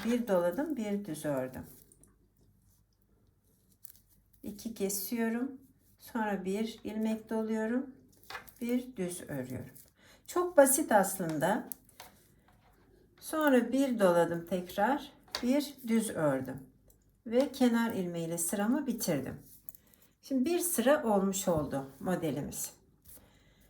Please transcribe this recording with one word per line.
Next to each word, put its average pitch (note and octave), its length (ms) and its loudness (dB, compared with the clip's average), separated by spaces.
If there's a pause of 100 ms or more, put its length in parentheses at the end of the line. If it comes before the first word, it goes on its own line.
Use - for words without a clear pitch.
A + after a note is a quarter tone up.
bir A#3 240 0
doladım, F#3+ 480 0
bir G3+ 280 -4
düz D3+ 200 -8
ördüm. C3 380 -4 (2750)
İki - 320 -10
kesiyorum. A3+ 760 -2 (460)
Sonra G#3 460 -4
bir G#3 400 -4
ilmek A3 460 -4
doluyorum. A3 560 -2 (760)
Bir B3 360 -2
düz F3+ 260 -6
örüyorum. - 520 -8 (520)
Çok F4+ 300 -2
basit C#4 360 8
aslında. F#3 760 2 (1500)
Sonra C4 520 4
bir C4 260 2
doladım E3+ 520 4
tekrar. G3+ 600 -2 (300)
Bir C#4 320 0 (120)
düz A3+ 240 2
ördüm. C3+ 480 -2 (680)
Ve B3+ 260 2
kenar A#3 400 2
ilmeğiyle E3+ 460 -4
sıramı A3+ 480 0
bitirdim. D#3+ 520 -2 (840)
Şimdi C4 220 0
bir F4 140 2
sıra C#4+ 460 2
olmuş G3 440 2
oldu C#3+ 380 0 (140)
modelimiz. D#3+ 720 -4 (960)